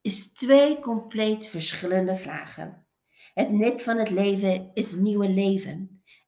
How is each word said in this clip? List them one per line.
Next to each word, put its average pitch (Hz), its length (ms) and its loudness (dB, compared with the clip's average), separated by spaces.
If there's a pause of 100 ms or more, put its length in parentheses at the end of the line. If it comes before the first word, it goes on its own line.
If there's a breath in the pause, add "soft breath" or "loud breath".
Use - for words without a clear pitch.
Is - 320 0
twee 285 460 4
compleet 214 680 -4
verschillende 185 720 -2
vragen. 156 680 -12 (480 loud breath)
Het 262 160 0
nut 220 320 2
van 226 140 -2
het 214 140 -2
leven 196 640 0
is 196 160 0
het 175 100 -4
nieuwe 202 280 2
leven 190 760 -2 (260 soft breath)